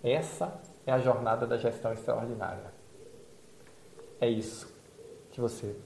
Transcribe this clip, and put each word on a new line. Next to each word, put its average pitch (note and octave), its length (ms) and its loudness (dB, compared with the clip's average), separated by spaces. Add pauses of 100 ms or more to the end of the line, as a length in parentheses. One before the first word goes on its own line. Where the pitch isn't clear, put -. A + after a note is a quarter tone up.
Essa D#3 560 0 (260)
é C3+ 60 2
a B2+ 60 6
jornada A#2 480 4
da A#2 120 2
gestão A#2 360 0
extraordinária. A2+ 800 -4 (1500)
É A#2+ 80 6
isso A2 400 0 (640)
que - 80 -8
você A2 360 -2 (100)